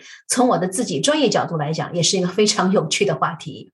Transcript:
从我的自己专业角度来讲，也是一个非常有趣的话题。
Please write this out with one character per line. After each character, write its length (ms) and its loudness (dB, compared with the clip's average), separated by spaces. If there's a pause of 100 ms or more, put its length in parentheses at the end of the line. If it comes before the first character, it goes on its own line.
(280)
从 200 2
我 80 4
的 100 0
自 180 -4
己 160 -4
专 200 2
业 80 4
角 180 2
度 120 -4
来 140 -2
讲， 220 -4
也 80 0
是 140 2
一 60 0
个 60 0
非 180 2
常 260 2
有 160 2
趣 160 0
的 100 0
话 200 -2
题。 400 -14